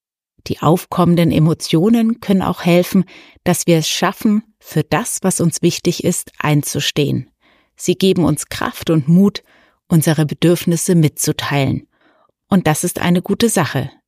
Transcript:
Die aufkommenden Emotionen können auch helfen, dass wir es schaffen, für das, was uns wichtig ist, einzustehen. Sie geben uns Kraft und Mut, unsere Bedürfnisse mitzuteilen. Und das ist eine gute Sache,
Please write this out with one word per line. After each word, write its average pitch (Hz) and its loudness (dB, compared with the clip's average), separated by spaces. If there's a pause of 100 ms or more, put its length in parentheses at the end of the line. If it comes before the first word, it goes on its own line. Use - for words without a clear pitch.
(480)
Die - -6
aufkommenden 170 2
Emotionen 202 2
können 190 0
auch - -4
helfen, 180 2 (380)
dass - 0
wir 170 4
es 160 -2
schaffen, 208 -2 (160)
für - -4
das, - -4
was 190 -2
uns 170 0
wichtig - -2
ist, - -4
einzustehen. 143 -2 (440)
Sie - -2
geben 180 2
uns 147 -2
Kraft - -8
und 156 0
Mut, 190 2 (440)
unsere 160 2
Bedürfnisse 170 0
mitzuteilen. 143 -2 (640)
Und 190 2
das 156 0
ist - -6
eine 175 0
gute 220 -2
Sache, 135 -2 (160)